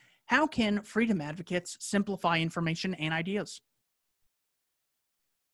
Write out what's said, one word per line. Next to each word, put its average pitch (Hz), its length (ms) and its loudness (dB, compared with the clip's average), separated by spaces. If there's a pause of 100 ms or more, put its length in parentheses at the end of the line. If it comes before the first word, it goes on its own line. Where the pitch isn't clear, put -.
(260)
How 277 200 4
can 208 380 2
freedom 220 380 2
advocates 175 580 -6
simplify 196 580 0
information 165 580 0
and 156 160 -2
ideas? 170 500 -4 (1900)